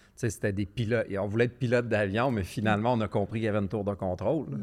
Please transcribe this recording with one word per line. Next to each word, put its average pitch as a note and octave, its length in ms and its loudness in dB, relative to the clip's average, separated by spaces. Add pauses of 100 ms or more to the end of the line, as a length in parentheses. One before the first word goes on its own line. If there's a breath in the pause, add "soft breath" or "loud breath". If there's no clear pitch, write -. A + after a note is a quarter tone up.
(160 loud breath)
sais, A#2 140 -2
c'était G#2 220 -2
des G2 140 -2
pilotes. A2 400 0 (120)
On G2 80 0
voulait A2 180 2
être B2 140 -2
pilote A#2+ 300 2
d'avion, G#2+ 420 2
mais G#2+ 120 0
finalement, G#2+ 520 2
on A2+ 80 2
a G2+ 60 0
compris A2 320 -2
qu'il A2+ 40 0
y A2 40 2
avait G#2 100 2
une G2+ 100 0
tour G#2 160 -2
de G2+ 100 0
contrôle, G2 560 -2
là, A#2+ 120 -6